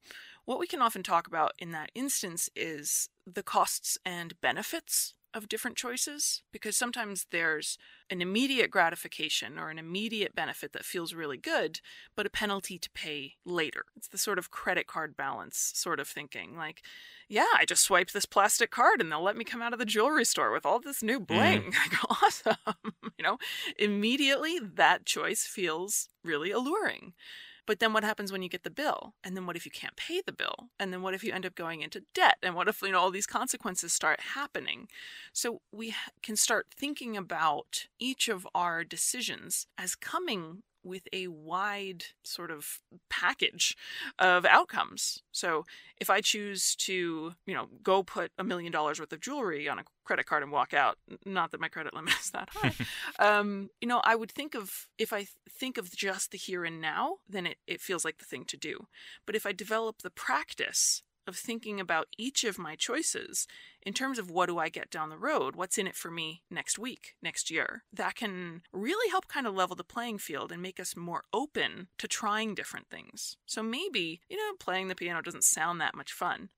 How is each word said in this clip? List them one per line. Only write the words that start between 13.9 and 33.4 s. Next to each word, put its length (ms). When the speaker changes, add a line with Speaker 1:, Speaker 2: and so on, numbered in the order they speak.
Speaker 1:
It's 100
the 100
sort 220
of 100
credit 380
card 300
balance 580
sort 240
of 80
thinking. 480
Like, 280
"Yeah, 260
I 120
just 180
swipe 280
this 140
plastic 460
card 300
and 100
they'll 100
let 140
me 80
come 180
out 120
of 60
the 60
jewelry 380
store 300
with 120
all 140
this 240
new 160
Speaker 2:
Mm-hmm. 60
Speaker 1:
bling." 540
<laughs> 40
Like, 400
awesome. 400
<laughs> 540
You 60
know, 140
immediately 840
that 460
choice 400
feels 600
really 280
alluring. 640
But 140
then 140
what 100
happens 280
when 120
you 60
get 140
the 60
bill? 540
And 120
then 120
what 80
if 100
you 60
can't 240
pay 280
the 80
bill? 380
And 140
then 80
what 140
if 80
you 100
end 140
up 80
going 260
into 220
debt? 300
And 100
what 140
if, 160
you 80
know, 80
all 100
these 160
consequences 640